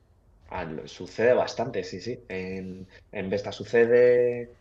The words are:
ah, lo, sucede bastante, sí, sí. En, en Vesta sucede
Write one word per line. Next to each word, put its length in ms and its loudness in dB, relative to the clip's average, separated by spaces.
ah, 160 -8
lo, 220 -10
sucede 460 0
bastante, 500 -2
sí, 180 -12
sí. 180 -8
En, 580 -10
en 180 -8
Vesta 220 -4
sucede 1000 4